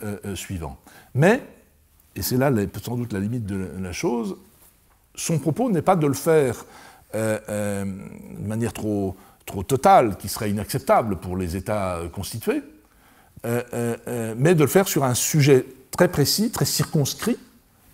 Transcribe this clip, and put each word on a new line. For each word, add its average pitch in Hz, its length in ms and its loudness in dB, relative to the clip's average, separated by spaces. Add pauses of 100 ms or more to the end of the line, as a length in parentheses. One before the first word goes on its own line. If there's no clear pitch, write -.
euh, 104 240 -8
euh, 98 80 -6
suivants. 80 440 -8 (360)
Mais, 180 280 4 (720)
et - 60 -6
c'est 127 140 -2
là 135 140 4
la, 107 140 2 (180)
sans 120 140 -8
doute 120 160 -6
la 98 80 -4
limite 110 260 -4
de 95 320 -6
la 92 140 -8
chose, 202 440 -4 (800)
son - 240 -2
propos 208 320 0
n'est 170 100 2
pas 190 160 4
de 151 100 2
le 139 80 2
faire, 143 520 2 (480)
euh, 110 240 0 (100)
euh, 101 360 -4
de - 640 -10
manière 110 240 -2
trop, 101 440 -4 (300)
trop 98 160 -6
totale, 135 540 4
qui - 120 -12
serait 107 220 -4
inacceptable 110 640 0
pour 92 200 -6
les 92 200 -2
États, 95 420 -4
euh, 85 100 -6
constitués, 120 540 -4 (840)
euh, 120 160 -2 (100)
euh, 117 240 -2 (120)
euh, 113 280 -4
mais 160 200 4
de 156 60 4
le 131 60 6
faire 190 200 4
sur 139 160 0
un 123 100 2
sujet 135 500 6 (280)
très 175 160 4
précis, 180 420 2
très - 140 -2
circonscrit, - 720 -2 (560)